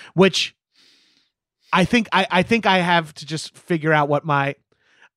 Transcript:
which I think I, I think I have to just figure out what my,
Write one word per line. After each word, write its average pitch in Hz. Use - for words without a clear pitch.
which -
I 180
think 233
I, 185
I 180
think 226
I 190
have 170
to -
just 151
figure 160
out 147
what 147
my, 143